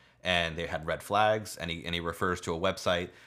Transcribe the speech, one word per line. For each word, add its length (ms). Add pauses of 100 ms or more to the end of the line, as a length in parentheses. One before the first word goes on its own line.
(240)
and 320
they 120
had 180
red 160
flags, 560
and 140
he, 140
and 100
he 60
refers 400
to 120
a 60
website 500 (180)